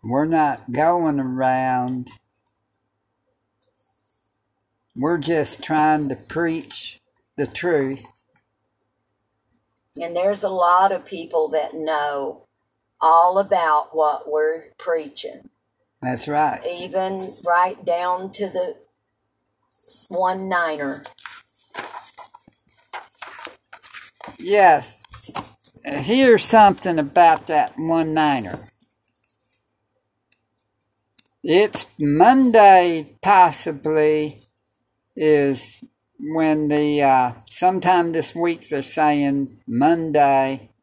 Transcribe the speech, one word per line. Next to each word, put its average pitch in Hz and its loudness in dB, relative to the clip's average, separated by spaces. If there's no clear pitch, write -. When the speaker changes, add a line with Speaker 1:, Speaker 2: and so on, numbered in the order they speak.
Speaker 1:
We're 127 -2
not 151 -2
going 156 0
around. 127 -4
We're 156 -2
just 156 -4
trying 156 0
to 127 -6
preach - -8
the 143 -4
truth. 139 -4
Speaker 2:
And 170 -8
there's 196 -2
a 202 -4
lot 185 2
of 185 -6
people 160 -4
that 151 -4
know 147 -6
all 170 4
about 165 -2
what 151 -2
we're 156 -4
preaching. - -8
Speaker 1:
That's 127 -8
right. 147 -2
Speaker 2:
Even 190 -8
right 175 0
down 180 -4
to 202 -8
the 180 -8
one-niner. 175 -4
Speaker 1:
Yes. 175 4
Here's 196 4
something 190 4
about 160 4
that 151 0
one-niner. 156 -2
It's 196 0
Monday, 185 4
possibly, 156 0
is 143 0
when 156 -2
the, 147 0
uh, 131 2
sometime 175 0
this 160 -6
week 170 -4
they're 139 -6
saying 143 -2
Monday 139 2